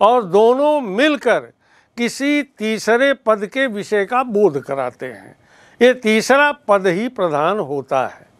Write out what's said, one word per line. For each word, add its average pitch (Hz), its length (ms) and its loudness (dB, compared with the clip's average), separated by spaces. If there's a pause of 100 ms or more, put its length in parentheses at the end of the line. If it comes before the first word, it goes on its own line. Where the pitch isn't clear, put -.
और 226 240 4
दोनों 247 560 2
मिलकर 233 600 0 (560)
किसी 277 460 -2
तीसरे 226 720 0
पद 208 320 -2
के 269 200 -4
विषय 202 380 -2
का 247 180 -2
बोध 196 400 0
कराते 131 440 -8
हैं, 101 320 -18 (440)
ये 247 120 4
तीसरा 254 580 2
पद 202 340 -2
ही 196 220 -2
प्रधान 180 500 -2
होता 139 480 -4
है। - 200 -18 (140)